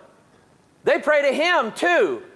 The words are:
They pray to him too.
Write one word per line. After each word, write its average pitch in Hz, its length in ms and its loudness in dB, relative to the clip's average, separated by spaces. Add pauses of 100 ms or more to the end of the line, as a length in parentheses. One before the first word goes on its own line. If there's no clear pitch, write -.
(840)
They 294 160 2
pray 302 240 0
to 277 100 2
him 294 380 0
too. 214 520 0 (140)